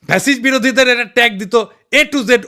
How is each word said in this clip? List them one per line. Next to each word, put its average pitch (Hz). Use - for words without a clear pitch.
ফ্যাসিস্ট 233
বিরোধীদের 262
এরা 240
ট্যাগ 226
দিত 208
A 294
to 277
Z 226